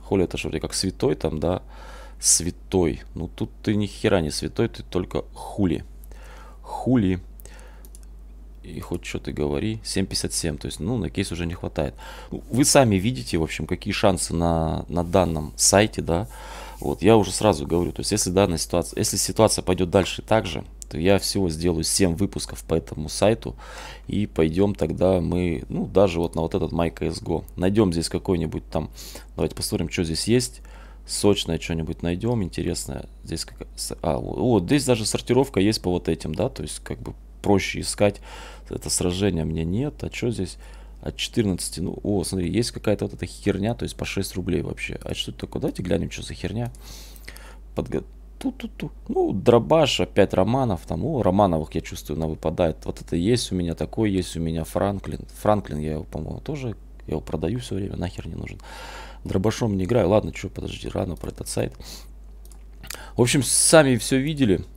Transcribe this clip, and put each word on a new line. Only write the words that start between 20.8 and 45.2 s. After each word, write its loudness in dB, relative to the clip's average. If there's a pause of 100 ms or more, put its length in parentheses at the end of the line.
то -8
я 6
всего 0
сделаю 0
семь 4
выпусков -4
по 0
этому -2
сайту, 2 (520)
и 0
пойдём 2
тогда 2
мы, 0
ну, -4
даже 4
вот 0
на 0
вот 0
этот 0
My 2
C -2
S -6
go. -2 (120)
Найдём 4
здесь 0
какой-нибудь -2
там, -2 (480)
давайте 0
посмотрим, -2
что 0
здесь -2
есть. 2 (440)
Сочное 2
что-нибудь -4
найдём, 0
интересное. -6 (140)
Здесь -6
как, -14
с-, -6
а, 0
вот, -4
вот, 6
здесь 2
даже 4
сортировка 2
есть 4
по 0
вот 0
этим, -2
да, 0
то -8
есть, -8
как -8
бы, -10 (300)
проще 2
искать 2 (480)
это -6
сражение, 2
мне -2
нет. -2
А -6
чё -2
здесь -4 (460)
от -8
четырнадцати? 0
Ну, -4
о, 0
смотри, -2
есть 0
какая-то 0
вот -4
эта -8
херня, 0
то -8
есть -6
по -6
шесть -4
рублей 0
вообще. -6
А -6
что -6